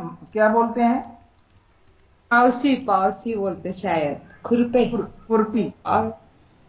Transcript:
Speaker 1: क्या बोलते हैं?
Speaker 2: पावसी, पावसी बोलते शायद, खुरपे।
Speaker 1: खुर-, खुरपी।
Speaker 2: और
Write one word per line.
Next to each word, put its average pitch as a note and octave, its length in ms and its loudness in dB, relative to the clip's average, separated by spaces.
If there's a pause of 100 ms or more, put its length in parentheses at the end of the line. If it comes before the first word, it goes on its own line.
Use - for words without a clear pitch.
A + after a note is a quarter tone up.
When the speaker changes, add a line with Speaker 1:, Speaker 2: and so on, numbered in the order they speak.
Speaker 1:
क्या G#3+ 420 0
बोलते A#3 320 0
हैं? - 400 -2 (1120)
Speaker 2:
पावसी, B3 440 4
पावसी G3 600 -2
बोलते F#3+ 360 -6
शायद, D#3+ 760 -4
खुरपे। A#3+ 460 2
Speaker 1:
खुर-, - 360 -8
खुरपी। G#3+ 460 0 (120)
Speaker 2:
और G#3+ 180 0 (640)